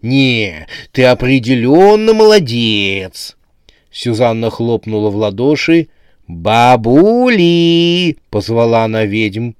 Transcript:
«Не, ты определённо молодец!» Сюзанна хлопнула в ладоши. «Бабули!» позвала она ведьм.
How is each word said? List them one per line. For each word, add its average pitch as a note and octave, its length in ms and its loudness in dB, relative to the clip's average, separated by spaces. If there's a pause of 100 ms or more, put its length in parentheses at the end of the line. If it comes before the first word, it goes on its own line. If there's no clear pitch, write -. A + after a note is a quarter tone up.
«Не, A#2 640 -2 (260)
ты B2+ 120 0
определённо C3 1080 2
молодец!» A#2 1200 0 (540)
Сюзанна A2+ 600 -2
хлопнула A2 600 -4
в G2 60 -6
ладоши. C#3 720 -2 (380)
«Бабули!» E3+ 1900 2 (140)
позвала A2+ 540 0
она A2 200 -2
ведьм. A2 560 -4